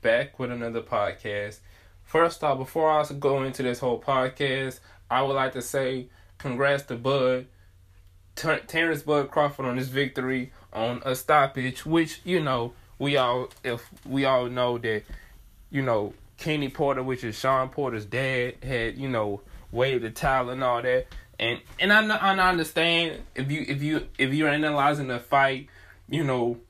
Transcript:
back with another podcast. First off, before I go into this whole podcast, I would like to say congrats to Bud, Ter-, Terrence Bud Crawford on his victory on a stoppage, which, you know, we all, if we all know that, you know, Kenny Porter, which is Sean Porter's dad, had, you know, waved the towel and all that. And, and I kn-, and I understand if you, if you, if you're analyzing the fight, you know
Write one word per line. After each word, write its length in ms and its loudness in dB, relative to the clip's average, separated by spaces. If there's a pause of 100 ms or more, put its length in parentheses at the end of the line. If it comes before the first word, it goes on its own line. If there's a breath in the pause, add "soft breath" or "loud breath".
back 380 0
with 120 -4
another 300 -6
podcast. 760 -4 (420 soft breath)
First 440 2
off, 120 2
before 320 0
I 140 4 (160)
go 240 2
into 180 -6
this 180 -2
whole 220 -2
podcast, 800 -2 (300 soft breath)
I 120 2
would 120 0
like 180 0
to 100 -6
say 460 -2 (300 soft breath)
congrats 460 0
to 120 -8
Bud, 520 2 (920 soft breath)
Ter-, 220 0
Terrence 420 0
Bud 300 2
Crawford 340 0
on 100 -2
his 140 -4
victory 640 -2 (180 soft breath)
on 320 -4
a 100 -2
stoppage, 720 2
which, 380 2
you 180 0
know, 300 -2 (260 soft breath)
we 200 0
all, 320 2 (160)
if 200 -4 (200)
we 180 0
all 220 4
know 320 0
that, 260 -2 (680 loud breath)
you 120 -2
know, 320 0 (240)
Kenny 320 -2
Porter, 340 0
which 220 -4
is 120 -6
Sean 300 2
Porter's 380 -4
dad, 580 -4
had, 340 -4
you 120 -6
know, 320 -2 (320 loud breath)
waved 320 0
the 40 -4
towel 420 0
and 120 -4
all 180 2
that. 260 0 (300 loud breath)
And, 220 -2 (220)
and 100 4
I 80 8
kn-, 120 2
and 280 2
I 80 6
understand 760 2 (120)
if 160 -4
you, 160 -4
if 160 -4
you, 240 -2 (100)
if 160 2
you're 140 2
analyzing 600 2
the 120 -4
fight, 480 2 (400 loud breath)
you 160 0
know 340 0 (120)